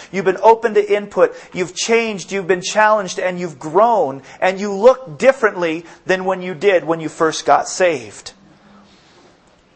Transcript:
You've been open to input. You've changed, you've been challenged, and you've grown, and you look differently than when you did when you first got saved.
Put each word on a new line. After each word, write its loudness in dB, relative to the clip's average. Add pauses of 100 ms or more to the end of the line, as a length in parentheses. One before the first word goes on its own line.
(120)
You've -4
been 0
open 4
to 2
input. 0 (180)
You've -6
changed, -2
you've -4
been 0
challenged, 0
and -4
you've -8
grown, 0 (180)
and 0
you -6
look 2
differently 0 (200)
than -2
when -4
you -8
did 2
when -2
you -8
first -2
got 4
saved. -4 (1400)